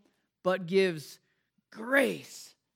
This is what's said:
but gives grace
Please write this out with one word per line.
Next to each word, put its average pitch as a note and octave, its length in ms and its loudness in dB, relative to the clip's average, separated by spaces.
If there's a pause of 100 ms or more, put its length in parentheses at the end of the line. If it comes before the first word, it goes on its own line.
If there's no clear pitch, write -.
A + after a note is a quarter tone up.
(420)
but F#3 240 0
gives F3+ 540 0 (500)
grace A3 880 -2 (200)